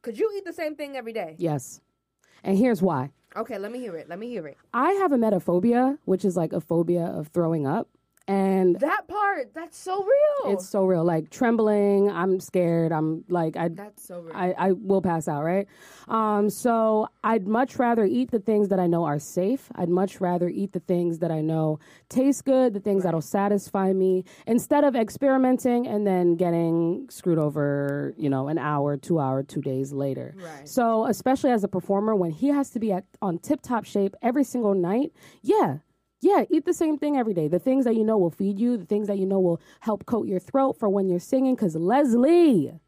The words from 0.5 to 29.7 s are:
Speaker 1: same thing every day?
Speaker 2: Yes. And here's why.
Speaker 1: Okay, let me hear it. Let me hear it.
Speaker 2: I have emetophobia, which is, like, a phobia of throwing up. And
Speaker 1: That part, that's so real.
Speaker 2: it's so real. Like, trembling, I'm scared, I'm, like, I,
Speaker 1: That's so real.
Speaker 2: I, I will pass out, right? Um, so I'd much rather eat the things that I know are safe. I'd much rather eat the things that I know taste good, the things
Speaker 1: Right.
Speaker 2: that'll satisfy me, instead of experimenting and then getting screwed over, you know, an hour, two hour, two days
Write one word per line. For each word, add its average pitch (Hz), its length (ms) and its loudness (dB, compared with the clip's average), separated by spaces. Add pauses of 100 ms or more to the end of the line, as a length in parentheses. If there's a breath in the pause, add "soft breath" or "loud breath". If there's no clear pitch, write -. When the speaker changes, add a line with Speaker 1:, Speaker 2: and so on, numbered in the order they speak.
Speaker 1:
same 311 220 -6
thing 277 200 -10
every 233 160 -10
day? 180 260 -8
Speaker 2:
Yes. 151 420 -4 (640 soft breath)
And 196 120 2
here's 220 240 4
why. 147 300 0 (260)
Speaker 1:
Okay, 226 220 -8
let 202 140 -8
me 247 80 -10
hear 208 160 -10
it. 147 120 -14
Let 170 100 -12
me 226 100 -10
hear 196 180 -10
it. 139 100 -18 (160)
Speaker 2:
I 277 200 2
have 392 180 2
emetophobia, 233 960 2
which 185 180 0
is, 180 120 2
like, 170 180 -2
a 170 60 -2
phobia 170 440 0
of 156 240 -8
throwing 165 380 0
up. 160 220 -2 (420)
And 190 500 2
Speaker 1:
That 349 280 -2
part, 370 460 -4
that's 330 240 -14
so 370 260 -4
real. 554 480 2
Speaker 2:
it's 190 160 -4
so 196 160 0
real. 185 180 2
Like, 165 280 0
trembling, 208 800 2
I'm 190 300 -2
scared, 170 520 0
I'm, 160 380 -2
like, 165 260 -2
I, 170 120 -2
Speaker 1:
That's 202 380 -14
so 175 140 -16
real. 165 160 -16
Speaker 2:
I, 180 160 -2
I 190 200 0
will 190 280 0
pass 165 280 -2
out, 151 160 -4
right? 190 220 -2 (420 loud breath)
Um, 214 420 0
so 220 580 0 (160)
I'd 214 240 0
much 233 300 -2
rather 233 260 2
eat 240 260 0
the 226 80 -2
things 208 300 0
that 185 100 2
I 180 80 2
know 170 180 2
are 147 140 -2
safe. 190 580 -4
I'd 180 120 -2
much 180 320 0
rather 175 260 0
eat 190 260 -6
the 180 80 -6
things 175 400 -2
that 170 100 -2
I 160 100 -2
know 156 380 0 (320 loud breath)
taste 262 340 0
good, 262 300 4
the 202 60 -6
things 196 180 0
Speaker 1:
Right. 185 60 -2
Speaker 2:
that'll 165 180 0
satisfy 196 720 0
me, 185 300 2 (220 loud breath)
instead 285 380 2
of 277 100 2
experimenting 254 920 2
and 208 200 -2
then 180 300 4
getting 170 720 0
screwed 170 300 -2
over, 143 800 -2
you 151 100 -2
know, 135 200 -2
an 160 100 -2
hour, 143 400 -2
two 165 220 -2
hour, 135 220 -2
two 139 200 -8
days 135 320 -4